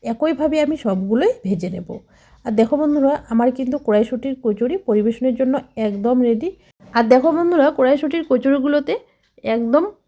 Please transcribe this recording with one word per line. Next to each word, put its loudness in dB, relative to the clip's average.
একইভাবে -2
আমি -2
সবগুলোই -2
ভেজে -4
নেব। -12
আর -6
দেখো 2
বন্ধুরা, 2
আমার 2
কিন্তু -4
কড়াইশুঁটির -2
কচুরি -2
পরিবেশনের 0
জন্য 0
একদম -2
রেডি। 0
আর 4
দেখো 6
বন্ধুরা, 2
কড়াইশুঁটির 0
কচুরিগুলোতে 0
একদম 0